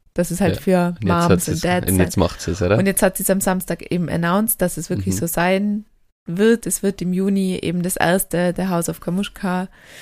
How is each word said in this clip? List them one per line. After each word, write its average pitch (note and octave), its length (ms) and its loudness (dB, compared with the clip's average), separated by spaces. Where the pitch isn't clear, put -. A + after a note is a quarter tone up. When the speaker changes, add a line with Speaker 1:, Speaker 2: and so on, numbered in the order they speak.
Speaker 1:
Dass F3 180 -2
es E3+ 100 -2
halt G3 160 2
Speaker 2:
Ja. - 40 -8
Speaker 1:
für F3 400 2
Speaker 2:
Und F#3 60 -2
jetzt F3 140 4
hat F3 80 4
Speaker 1:
Moms F3+ 160 4
Speaker 2:
sie's, F#3+ 100 -2
Speaker 1:
und E3 80 -6
Dads F3+ 280 0
Speaker 2:
und F#2 80 4
jetzt F2+ 160 2
Speaker 1:
sein. - 40 0
Speaker 2:
macht E2+ 220 0
sie's, E2+ 200 -4
oder? F#2 160 4
Speaker 1:
Und F3+ 100 2
jetzt - 140 0
hat F#3+ 140 2
sie's - 140 -4
am F#3+ 100 2
Samstag F#3 500 -4
eben F3 200 -2
announced, F3+ 520 0
dass F3+ 140 0
es - 140 -8
wirklich F#2+ 260 -2
Speaker 2:
Mhm. F#2 40 -4
Speaker 1:
so - 80 -2
sein G3 580 0
wird. A3 420 2
Es - 160 -4
wird G3 180 0
im F3+ 120 -2
Juni F#3+ 480 0
eben F3 220 -2
das F3+ 120 -2
erste F3 600 0
The F#3 100 -2
House E3+ 220 -2
of E3 100 -8
Kamuschka, F#3 680 -4